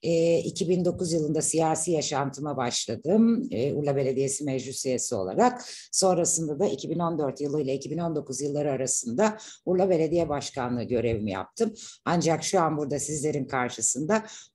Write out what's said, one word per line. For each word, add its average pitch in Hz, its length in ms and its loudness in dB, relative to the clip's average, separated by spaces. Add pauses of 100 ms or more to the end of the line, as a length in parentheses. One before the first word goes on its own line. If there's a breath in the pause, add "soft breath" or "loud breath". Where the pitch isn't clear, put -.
e, 165 340 4
iki 160 320 -2
bin 180 160 2
dokuz 170 280 -2
yılında 156 280 0
siyasi 160 500 0
yaşantıma 139 640 -2
başladım. 165 960 2
E, 123 220 0
Urla 143 220 0
Belediyesi 135 480 0
meclis 131 420 -4
üyesi 123 300 -2
olarak. 147 500 2 (260 loud breath)
Sonrasında 165 680 2
da 202 80 4
iki - 220 -4
bin 156 100 -2
on 165 200 0
dört 143 220 -2
yılı 147 200 -2
ile 135 120 -2
iki 139 180 -6
bin 156 60 -4
on 170 180 -2
dokuz 135 260 -4
yılları 147 300 0
arasında 131 680 0 (280 loud breath)
Urla 185 240 4
Belediye 160 400 2
Başkanlığı 123 540 -2
görevimi 110 480 0
yaptım. 147 420 -2 (320 loud breath)
Ancak 160 380 2
şu 185 180 2
an 156 160 2
burada 147 220 -2
sizlerin 147 460 -2
karşısında 135 800 0 (320 loud breath)